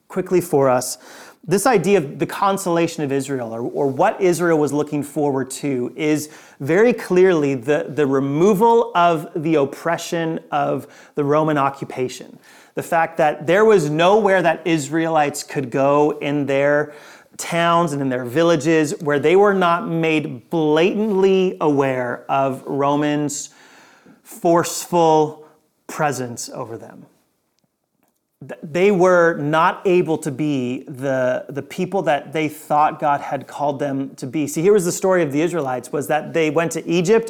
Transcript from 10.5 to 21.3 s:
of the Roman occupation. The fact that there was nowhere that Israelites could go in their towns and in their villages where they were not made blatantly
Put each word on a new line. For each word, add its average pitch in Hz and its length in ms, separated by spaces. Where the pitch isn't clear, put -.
of 143 360
the 147 80
Roman 151 340
occupation. 135 800
The 139 80
fact 165 320
that 151 320
there 190 160
was 196 260
nowhere 190 520
that 165 260
Israelites 156 720
could 131 300
go 147 480
in 143 280
their 143 460
towns 170 560
and 143 80
in 135 80
their 127 160
villages 160 760
where 143 200
they 156 160
were 202 180
not 175 340
made 156 640
blatantly 190 1120